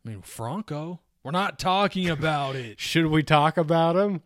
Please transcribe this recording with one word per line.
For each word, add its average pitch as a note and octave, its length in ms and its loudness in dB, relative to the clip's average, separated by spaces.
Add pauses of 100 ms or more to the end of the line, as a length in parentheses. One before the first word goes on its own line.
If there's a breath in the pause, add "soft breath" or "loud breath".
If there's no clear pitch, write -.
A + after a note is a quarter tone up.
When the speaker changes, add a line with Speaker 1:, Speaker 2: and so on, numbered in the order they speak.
Speaker 1:
I - 40 -10
mean, G2 120 -12
Franco. D#3 800 -8 (220)
We're C#3 100 -8
not F#3+ 260 -2
talking F#3 500 0
about D3 480 -2
it. A#2 240 -10
Speaker 2:
<laughs> - 0 -
Should D#3+ 260 2
we D#3 160 4
talk D#3 360 4
about E3 360 2
him? G3 320 0